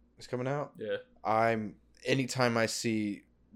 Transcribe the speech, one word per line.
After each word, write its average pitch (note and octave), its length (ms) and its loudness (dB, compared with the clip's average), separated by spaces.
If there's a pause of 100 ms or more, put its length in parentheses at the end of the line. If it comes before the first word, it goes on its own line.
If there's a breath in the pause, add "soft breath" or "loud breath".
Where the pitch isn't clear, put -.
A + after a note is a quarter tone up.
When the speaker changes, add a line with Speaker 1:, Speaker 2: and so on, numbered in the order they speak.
(180)
Speaker 1:
is - 80 -20
coming B2 200 -6
out. C#3+ 320 -6
Speaker 2:
Yeah. G#2 200 -4 (260)
Speaker 1:
I'm, A2 520 2 (280)
anytime B2+ 540 2
I A2+ 80 4
see G#2+ 560 -2 (340)